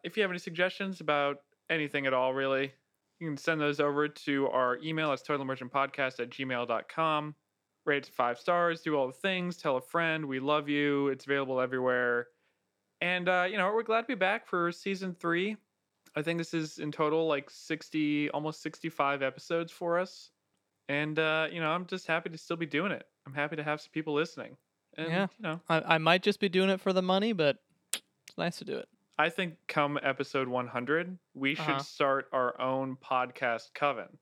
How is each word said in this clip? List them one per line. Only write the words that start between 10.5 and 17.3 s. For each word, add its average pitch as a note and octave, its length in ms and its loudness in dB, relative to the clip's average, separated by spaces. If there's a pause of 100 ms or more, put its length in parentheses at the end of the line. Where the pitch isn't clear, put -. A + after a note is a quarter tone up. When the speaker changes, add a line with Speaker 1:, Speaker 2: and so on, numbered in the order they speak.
Speaker 1:
you. C#3+ 380 2
It's C3+ 180 -2
available C3+ 360 0
everywhere. B2 680 2 (760)
And, F3+ 280 0
uh, F3+ 200 4
you G#3+ 80 -2
know, F#3+ 160 4
we're A3+ 100 2
glad A3 180 2
to A#3 60 -8
be C4 80 -2
back G3 300 2
for F3 260 0
season F#3 440 -4
three. F3+ 400 0 (600)
I D3+ 60 0
think E3 180 -2
this E3 140 -6
is D#3+ 260 -2
in D3+ 120 -4
total, D#3+ 360 2
like, C#3+ 220 0